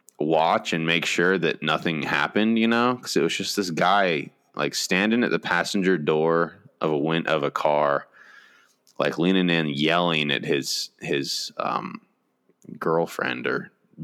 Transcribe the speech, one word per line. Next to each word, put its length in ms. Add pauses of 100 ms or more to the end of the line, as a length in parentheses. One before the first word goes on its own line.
(200)
watch 540
and 120
make 200
sure 320
that 240
nothing 420
happened, 560
you 80
know? 340
'Cause 140
it 80
was 120
just 200
this 160
guy, 600 (240)
like, 200
standing 480
at 80
the 80
passenger 580
door 600 (240)
of 100
a 60
win-, 300
of 160
a 80
car, 560 (920)
like, 180
leaning 320
in, 200
yelling 640
at 120
his, 460 (100)
his, 580
um, 440 (760)
girlfriend 720
or 240 (320)